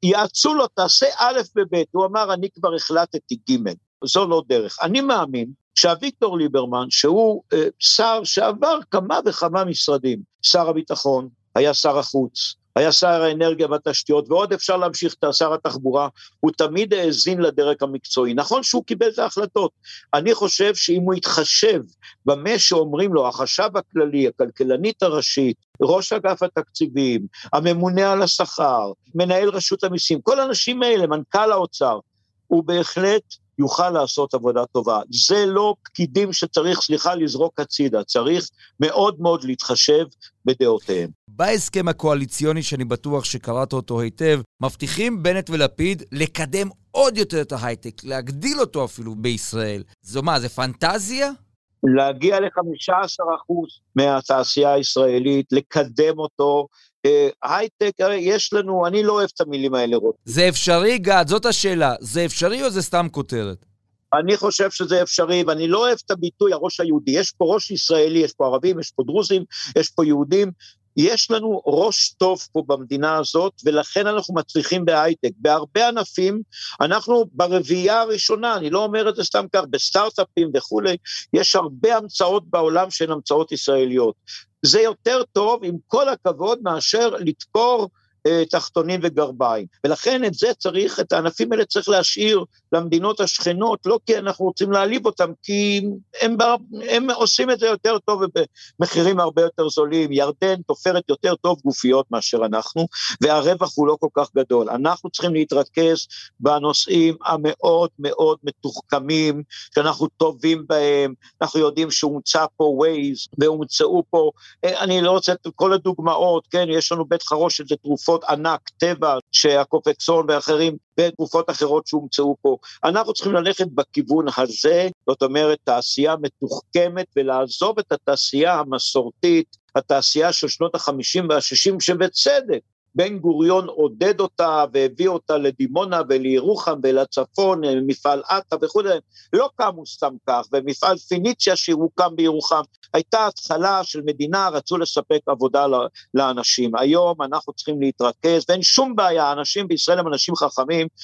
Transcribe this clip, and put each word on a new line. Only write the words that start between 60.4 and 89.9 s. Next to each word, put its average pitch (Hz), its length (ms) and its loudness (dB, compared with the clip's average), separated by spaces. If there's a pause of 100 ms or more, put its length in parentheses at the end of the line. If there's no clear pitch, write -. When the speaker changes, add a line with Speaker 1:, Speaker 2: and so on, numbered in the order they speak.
Speaker 2:
אפשרי, 175 500 2
גד? 185 300 4
זאת 214 180 0
השאלה. 175 540 0
זה 123 240 -2
אפשרי 190 400 -2
או 254 60 0
זה 190 120 -2
סתם 175 280 0
כותרת? 110 540 -6 (500)
Speaker 1:
אני 170 220 2
חושב 196 340 0
שזה 180 320 0
אפשרי, 175 440 0
ואני 160 220 -2
לא 180 100 2
אוהב 240 280 2
את - 40 -6
הביטוי, 185 420 0
"הראש 170 280 -4
היהודי". 151 300 0
יש 160 200 0
פה - 140 -2
ראש 196 260 0
ישראלי, 160 480 2
יש 156 140 2
פה 139 140 -2
ערבים, 135 340 0
יש 151 100 -10
פה - 160 -4
דרוזים, 185 380 0 (320)
יש 156 140 0
פה 165 140 0
יהודים. 151 460 2 (460)
יש 170 340 2
לנו 220 360 -2
ראש - 520 2
טוב 185 340 0
פה 160 140 0
במדינה 139 500 -2
הזאת, 170 360 0 (120)
ולכן 151 420 0
אנחנו 208 280 -2
מצליחים 165 500 -2
בהייטק. 165 520 2
בהרבה 151 520 2
ענפים, 208 540 -2 (380)
אנחנו 214 520 2
ברביעייה 180 680 2
הראשונה, 220 560 -2
אני 156 140 -4
לא 196 140 0
אומר 214 240 0
את 208 80 -2
זה 185 80 -4
סתם 202 280 -2
כך, 190 180 2
בסטארט-אפים 185 840 0
וכולי, 185 420 -2 (360)
יש - 240 2
הרבה 170 400 0
המצאות 196 540 0
בעולם 170 400 2
שהן 165 200 -4
המצאות 151 420 0
ישראליות. 127 600 2 (480)
זה - 180 4
יותר 226 420 0 (100)
טוב, 226 320 0
עם 175 120 -4 (100)
כל 269 220 2
הכבוד, 196 540 -2
מאשר 208 480 0
לתפור, 214 800 0 (380)
אה, 165 240 2
תחתונים 175 520 -2
וגרביים. 127 640 -2 (180)
ולכן 240 400 0